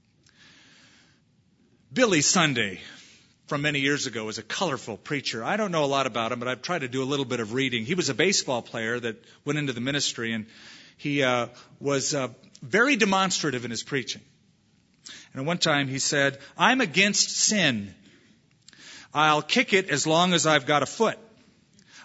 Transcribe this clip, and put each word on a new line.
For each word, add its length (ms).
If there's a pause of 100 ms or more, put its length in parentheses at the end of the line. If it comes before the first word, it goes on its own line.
(1900)
Billy 300
Sunday 580 (680)
from 160
many 160
years 260
ago 200
was 120
a 60
colorful 540
preacher. 460
I 140
don't 140
know 120
a 140
lot 80
about 260
him, 60
but 100
I've 140
tried 200
to 60
do 140
a 100
little 140
bit 140
of 140
reading. 320
He 100
was 140
a 40
baseball 480
player 380
that 260 (200)
went 120
into 160
the 80
ministry, 520
and 120 (520)
he, 260
uh, 240 (320)
was, 340
uh, 140 (340)
very 360
demonstrative 680
in 80
his 120
preaching. 380 (1120)
And 140
one 100
time 300
he 100
said, 440 (160)
"I'm 240
against 480
sin. 640 (1160)
I'll 280
kick 300
it 180
as 160
long 280
as 120
I've 200
got 180
a 20
foot. 320 (880)